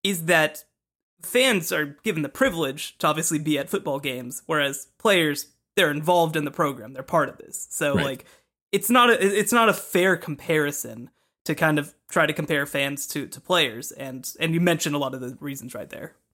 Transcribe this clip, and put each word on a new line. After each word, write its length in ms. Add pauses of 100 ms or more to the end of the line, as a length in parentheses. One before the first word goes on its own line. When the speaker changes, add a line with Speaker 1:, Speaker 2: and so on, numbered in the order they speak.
Speaker 1:
is 220
that 380 (580)
fans 500
are 320
given 160
the 80
privilege 680
to 80
obviously 320
be 180
at 140
football 280
games, 460
whereas 440 (100)
players, 480 (280)
they're 160
involved 460
in 80
the 60
program. 420
They're 100
part 280
of 80
this. 320
So, 240
Speaker 2:
Right. 100
Speaker 1:
like, 200 (480)
it's 180
not 180
a, 300
it's 140
not 180
a 20
fair 460
comparison 920 (380)
to 80
kind 240
of 160 (160)
try 160
to 80
compare 320
fans 400
to, 200
to 140
players. 520
And, 460
and 140
you 80
mentioned 340
a 40
lot 160
of 80
the 180
reasons 340
right 140
there. 260 (200)